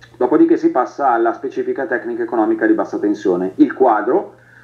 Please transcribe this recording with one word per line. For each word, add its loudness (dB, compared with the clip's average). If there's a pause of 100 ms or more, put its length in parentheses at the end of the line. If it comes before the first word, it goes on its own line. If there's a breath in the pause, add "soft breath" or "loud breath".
(160)
dopodiché 4
si 0
passa 0
alla 0
specifica -6
tecnica -6
economica 0
di 4
bassa -2
tensione, -2
il 4
quadro, 0 (280 soft breath)